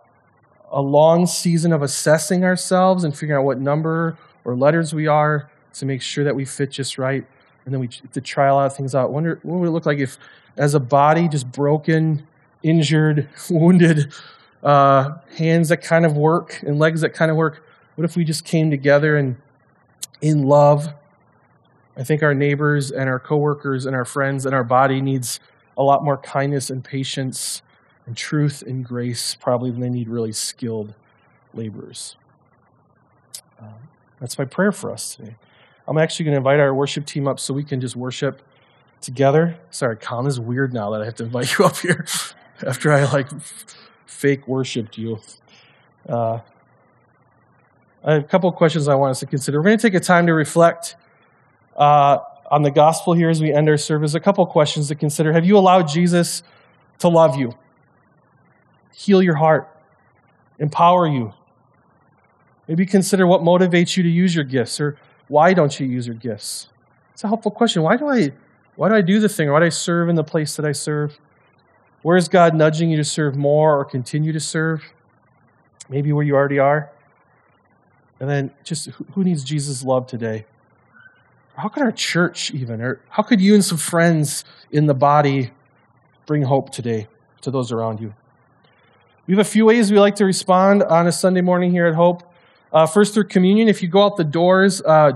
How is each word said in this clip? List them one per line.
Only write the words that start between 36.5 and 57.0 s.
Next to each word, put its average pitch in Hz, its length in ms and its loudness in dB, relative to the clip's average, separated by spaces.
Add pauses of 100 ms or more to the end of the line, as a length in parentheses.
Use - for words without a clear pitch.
our 139 140 2
worship 143 320 -4
team 139 220 -6
up 135 120 -4
so - 140 -8
we 143 100 -6
can 143 160 -6
just 123 160 -8
worship 127 460 -8 (580)
together. 139 560 0 (140)
Sorry, 117 260 -6
Colin, 120 300 -8
this 143 80 -2
is 123 60 -8
weird 123 340 -4
now 104 160 -6
that 107 120 -6
I 107 40 -8
have 117 100 -12
to 117 80 -12
invite 123 300 -6
<laughs> - 60 -4
you 196 60 6
up - 120 0
here - 280 -4 (600)
after 143 260 -2
I, 143 140 4
like, 139 220 -2 (800)
fake 139 420 -4
worshiped 127 500 -6
you. 110 220 -8 (920)
Uh, 113 300 -4 (1600)
I 151 100 0
have 147 100 0
a 147 40 -14
couple 180 220 0
of 170 60 -8
questions 156 320 0
I 143 80 2
want 135 160 0
us 127 100 -6
to 143 40 -10
consider. 143 340 -4
We're 160 60 -2
gonna 220 120 4
take 220 160 0
a 180 60 2
time 175 280 2
to 170 60 2
reflect, 165 640 0 (800)
uh, 143 440 4 (320)
on 147 100 2
the 143 100 0
gospel 156 420 2
here 170 160 2
as 160 120 0
we 156 100 0
end 147 180 2
our 151 80 4
service. 151 360 -2
A 165 60 -2
couple 196 240 2
of 175 60 -2
questions 151 400 0
to 151 60 -6
consider. 156 380 -2
Have 165 120 2
you 202 120 6
allowed 185 300 4
Jesus 175 540 0 (580)
to 175 100 2